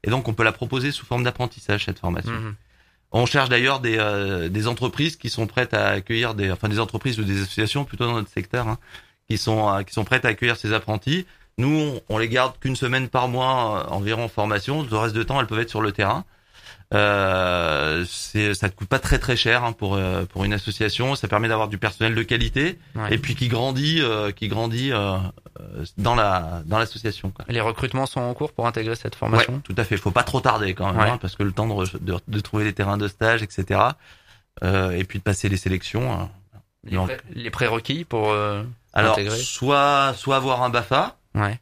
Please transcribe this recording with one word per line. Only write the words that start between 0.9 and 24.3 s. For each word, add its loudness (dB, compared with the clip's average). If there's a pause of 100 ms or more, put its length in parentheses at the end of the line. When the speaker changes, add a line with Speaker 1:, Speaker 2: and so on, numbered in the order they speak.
Speaker 1:
sous -10
forme -2
d'apprentissage, -2
cette -4
formation. -4
Speaker 2:
Mhm. -6 (560)
Speaker 1:
On 4
cherche 2
d'ailleurs 4
des, 2
euh, 0
des 0
entreprises -2
qui -8
sont -2
prêtes 0
à 4
accueillir 0
des, 0
enfin -2
des 0
entreprises -2
ou 0
des 0
associations -2
plutôt -4
dans 0
notre -4
secteur, -2
hein, -2 (500)
qui 0
sont, 2
euh, 0
qui -10
sont 0
prêtes 0
à 4
accueillir 0
ces -4
apprentis. -2 (320)
Nous, 2 (400)
on, -2
on 0
les 0
garde 0
qu'une -2
semaine 0
par 0
mois, 0
euh, -8
environ 0
en -4
formation. -2
Le 0
reste 0
de 0
temps, 0
elles 0
peuvent -2
être -4
sur -2
le 2
terrain. 0 (680)
Euh, 2
c'est, -2
ça -2
ne -2
coûte -10
pas 2
très, 2
très 0
cher, 2
hein, -2
pour, 0
euh, 0
pour -4
une 2
association. 0
Ça -4
permet 2
d'avoir 2
du -6
personnel 0
de 0
qualité 0 (160)
Speaker 2:
Ouais. 0
Speaker 1:
et 0
puis -4
qui 0
grandit, 0
euh, 0